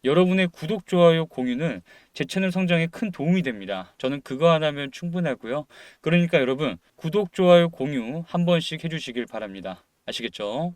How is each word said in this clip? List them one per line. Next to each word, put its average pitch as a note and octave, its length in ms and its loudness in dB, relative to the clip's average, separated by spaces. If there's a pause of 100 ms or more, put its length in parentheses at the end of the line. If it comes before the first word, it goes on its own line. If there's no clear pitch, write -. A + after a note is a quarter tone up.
여러분의 F3+ 440 4
구독, F3+ 380 -8
좋아요, E3 400 4
공유는 B2 540 -4 (320)
제 - 120 -6
채널 F#3+ 260 -2
성장에 F3 380 0
큰 G3+ 240 -8
도움이 E3+ 300 0
됩니다. G2 560 -6
저는 C#3 240 -4
그거 D3 280 2
하나면 D3 400 0
충분하고요. D3+ 760 -6 (340)
그러니까 E3+ 400 2
여러분 C3 360 0 (200)
구독, F#3 360 -2
좋아요, F3 360 6
공유 C#3+ 580 -6
한 F3 180 -2
번씩 E3 400 0
해주시길 C3 420 -6
바랍니다. G2 580 -12 (220)
아시겠죠? A#2 680 -6